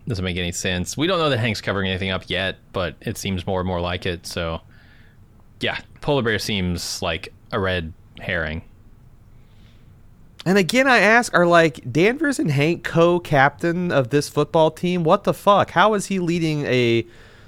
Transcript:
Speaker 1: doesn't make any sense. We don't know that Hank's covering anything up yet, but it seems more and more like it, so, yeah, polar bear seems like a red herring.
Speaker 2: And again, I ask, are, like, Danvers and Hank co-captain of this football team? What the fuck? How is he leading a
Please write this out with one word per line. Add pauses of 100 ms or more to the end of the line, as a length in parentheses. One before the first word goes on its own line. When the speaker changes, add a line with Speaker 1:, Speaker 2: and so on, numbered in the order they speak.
Speaker 1:
doesn't
make
any
sense.
We
don't
know
that
Hank's
covering
anything
up
yet, (160)
but
it
seems
more
and
more
like
it,
so, (1000)
yeah, (220)
polar
bear
seems
like (200)
a
red (260)
herring. (1800)
Speaker 2:
And
again,
I
ask,
are,
like,
Danvers
and
Hank
co-captain
of
this
football
team?
What
the
fuck?
How
is
he
leading
a (440)